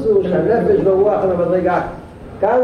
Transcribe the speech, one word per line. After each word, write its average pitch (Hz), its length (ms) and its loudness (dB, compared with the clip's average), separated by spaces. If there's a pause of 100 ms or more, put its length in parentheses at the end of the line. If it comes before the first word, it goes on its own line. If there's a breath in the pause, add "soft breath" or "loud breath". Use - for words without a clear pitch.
(140)
הוא 190 80 2
שהנפש 196 640 0
והרוח 196 380 2
הם 190 80 0
במדרגה. 175 500 0 (600)
כאן 220 240 0